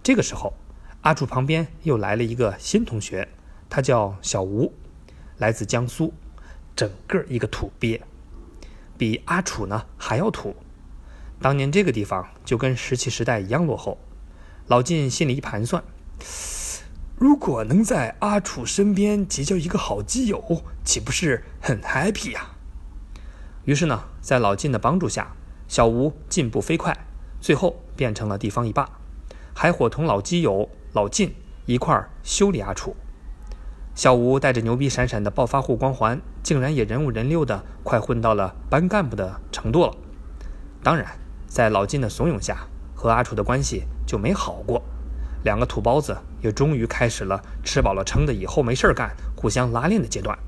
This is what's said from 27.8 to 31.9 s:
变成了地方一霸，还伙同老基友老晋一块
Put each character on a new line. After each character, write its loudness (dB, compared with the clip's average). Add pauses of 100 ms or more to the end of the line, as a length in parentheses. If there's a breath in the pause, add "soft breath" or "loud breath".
变 0
成 -2
了 0
地 -2
方 0
一 -2
霸， 0 (680 loud breath)
还 4
伙 4
同 0
老 4
基 0
友 2 (240)
老 2
晋 0 (300)
一 2
块 2